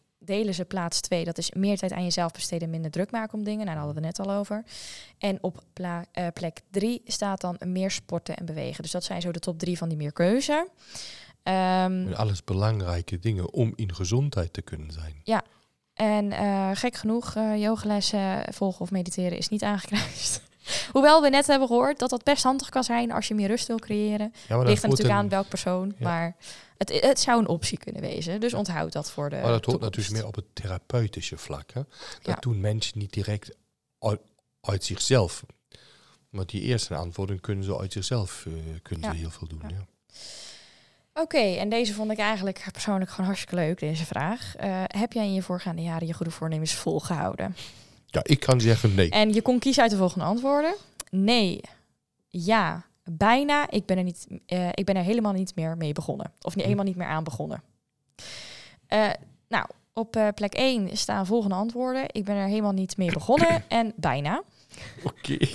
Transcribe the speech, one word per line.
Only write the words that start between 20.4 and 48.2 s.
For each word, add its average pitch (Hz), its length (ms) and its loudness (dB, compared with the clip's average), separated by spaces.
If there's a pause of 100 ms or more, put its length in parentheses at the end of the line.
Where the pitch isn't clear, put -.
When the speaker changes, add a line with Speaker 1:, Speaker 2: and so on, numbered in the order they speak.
Speaker 1:
<laughs> - 280 -4
Hoewel 294 280 10
we 285 80 6
net 277 180 6
hebben 269 200 6
gehoord 247 320 4
dat 254 100 0
dat 247 140 -2
best 285 200 4
handig 269 260 2
kan 254 140 2
zijn 233 280 0
als - 160 -2
je 214 80 -2
meer 202 120 2
rust 233 200 0
wil 226 120 -2
creëren. 208 540 -2
Speaker 2:
Ja, - 220 -2
maar - 20 6
dat 123 100 4
Speaker 1:
Ligt 208 160 6
er - 60 2
Speaker 2:
hoort - 100 4
Speaker 1:
natuurlijk - 100 4
Speaker 2:
een 202 140 6
Speaker 1:
aan - 60 -2
welk 196 180 0
persoon, 185 500 -2
Speaker 2:
Ja. 214 120 -4
Speaker 1:
maar 170 260 -2 (420)
het, - 240 0
het 269 180 6
zou 240 200 4
een 214 80 4
optie - 300 -2
kunnen - 240 -10
wezen. 170 380 -4
Dus 240 140 0
onthoud 165 380 -2
dat 151 200 -6
voor 143 180 -4
de 143 60 -6
Speaker 2:
Maar 131 80 -4
dat 117 80 4
hoort 113 120 2
Speaker 1:
toekomst. 113 220 0
Speaker 2:
natuurlijk 104 320 -4
meer 107 100 -4
op 107 80 -10
het 101 100 -6 (100)
therapeutische 98 840 -4
vlak, - 360 -10
hè? 123 80 -4 (400)
Dat - 140 -4
Speaker 1:
Ja. - 40 -2
Speaker 2:
doen 110 220 0
mensen 107 380 -2
niet 101 140 -6
direct 104 420 -4 (440)
uit, 104 200 0 (420)
uit 98 220 -2
zichzelf. 113 600 2 (840)
Want 92 200 -6
die 101 120 -6
eerste 110 340 0
antwoorden 90 440 -4
kunnen 98 240 -4
ze 98 160 -2
uit 95 120 -6
zichzelf, 101 560 -4
eh, 80 60 -8 (280)
kunnen 82 240 -6
Speaker 1:
Ja. 104 60 -4
Speaker 2:
ze 82 60 -6
heel 80 140 -6
veel - 160 -12
doen, 78 200 -12
Speaker 1:
Ja. 87 80 -8
Speaker 2:
ja. 98 100 -8 (1400)
Speaker 1:
Oké, 320 160 0
en 202 320 2
deze 233 240 2
vond 214 180 -2
ik 214 60 -2
eigenlijk 202 540 -2
persoonlijk 190 380 0
gewoon 185 160 -2
hartstikke 185 300 -2
leuk, 175 240 2
deze 156 260 -2
vraag. 185 500 -4
Eh, 185 320 -2
heb 214 260 -2
jij 220 120 0
in 196 80 0
je 190 80 0
voorgaande 180 400 -4
jaren 165 260 -2
je 165 60 -2
goede 165 180 -4
voornemens 160 420 -2
volgehouden? 160 840 -2 (500)
Speaker 2:
Ja, - 180 -2